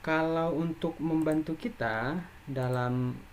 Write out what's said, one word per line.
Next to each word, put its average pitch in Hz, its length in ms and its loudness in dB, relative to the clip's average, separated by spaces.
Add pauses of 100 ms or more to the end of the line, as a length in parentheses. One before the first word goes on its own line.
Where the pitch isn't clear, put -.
kalau 165 560 2
untuk 165 400 -2
membantu 156 560 2
kita 117 640 -2 (240)
dalam 127 720 0 (180)